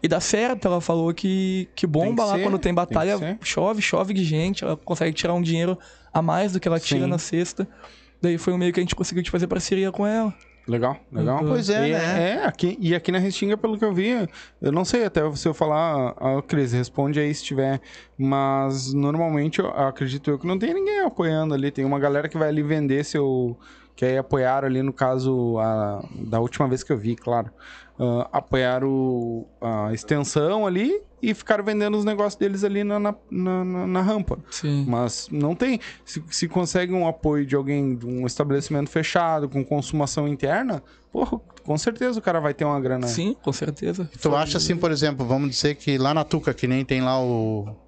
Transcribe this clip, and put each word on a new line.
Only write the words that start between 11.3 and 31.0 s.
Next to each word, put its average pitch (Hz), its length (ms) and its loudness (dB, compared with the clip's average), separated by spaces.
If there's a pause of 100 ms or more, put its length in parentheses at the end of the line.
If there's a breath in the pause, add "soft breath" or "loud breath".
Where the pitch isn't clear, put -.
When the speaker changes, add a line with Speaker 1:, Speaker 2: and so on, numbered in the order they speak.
Speaker 1:
Uhum. 156 60 0
Speaker 3:
Pois 190 220 0
é, - 180 2
Speaker 2:
E - 60 2
Speaker 3:
né? 165 400 0
Speaker 2:
é, 392 120 -2
aqui, - 340 -2
e 170 140 2
aqui 175 180 0
na 185 60 2
Restinga, 196 400 0
pelo 220 220 0
que 226 60 2
eu 208 80 0
vi, 202 340 0 (340 loud breath)
eu 139 100 0
não 170 140 2
sei 240 200 2
até 175 160 2 (140)
se 147 120 -2
eu 160 60 2
falar, 151 680 2
ah, 135 260 0
Cris, 135 280 2
responde 143 460 0
aí 147 140 2
se 139 100 -8
tiver, 135 360 0 (380 loud breath)
mas 135 760 0
normalmente 151 680 2
eu - 100 2
acredito 135 600 -2
eu 143 80 2
que - 80 -8
não 185 140 0
tem 240 140 0
ninguém 392 260 0
apoiando 156 560 0
ali, 139 160 0
tem 139 140 -2
uma 139 120 2
galera 143 300 2
que 151 100 -6
vai 156 120 2
ali 151 120 0
vender 147 420 2
seu 131 540 0 (420 loud breath)
que 127 60 2
aí 131 120 2
apoiaram 135 480 2
ali, 131 160 2
no 135 120 0
caso, 127 680 2
a, 107 420 0 (140)
da 113 240 -2
última 127 300 0
vez 127 140 -2
que - 100 0
eu 127 40 0
vi, 113 200 -2
claro, 117 320 -2 (500 loud breath)
ah, 123 320 0
apoiaram 127 1120 0 (140)
a 110 340 -2
extensão 151 720 0
ali 226 360 0 (200)